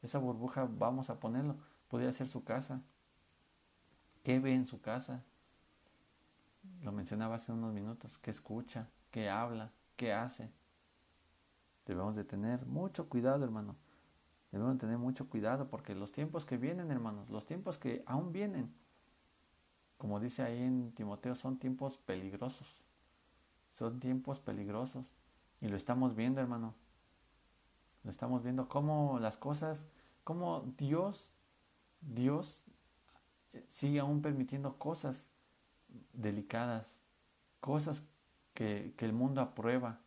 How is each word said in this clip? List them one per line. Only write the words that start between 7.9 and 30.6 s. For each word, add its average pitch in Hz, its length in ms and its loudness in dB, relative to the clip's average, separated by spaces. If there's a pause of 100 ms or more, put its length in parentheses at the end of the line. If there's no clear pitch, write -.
¿qué - 120 -8
escucha? 113 580 -6 (220)
¿Qué 110 180 -2
habla? 113 440 -2 (240)
¿Qué 120 160 2
hace? 117 400 -2 (1300)
Debemos 98 300 0
de 104 80 -2
tener 113 440 -2
mucho 151 420 -2
cuidado, 131 360 4
hermano. 107 300 -4 (760)
Debemos 117 220 2
de 127 40 2
tener 117 200 0
mucho 127 300 -2
cuidado 123 400 2
porque 107 280 -6
los 101 160 -6
tiempos 156 340 -2
que 123 120 -2
vienen, 160 340 0
hermanos, 110 360 -2
los 107 160 -4
tiempos 180 320 -4
que 123 300 -2
aún 165 260 0
vienen, 185 400 -2 (1200)
como 104 240 -2
dice 127 240 -2
ahí 120 180 0
en 127 300 2
Timoteo, 113 420 -4
son 131 240 -4
tiempos 131 400 -2
peligrosos. 98 840 -6 (880)
Son 117 260 -2
tiempos 127 400 0
peligrosos. 107 720 -4 (500)
Y 110 80 -2
lo 101 80 0
estamos 123 380 4
viendo, 127 260 4
hermano. 117 340 -2 (1300)
Lo 110 60 -4
estamos 123 320 0
viendo 127 260 0
cómo 147 500 4
las 110 180 2
cosas, 151 480 -2 (380)
cómo 165 560 -2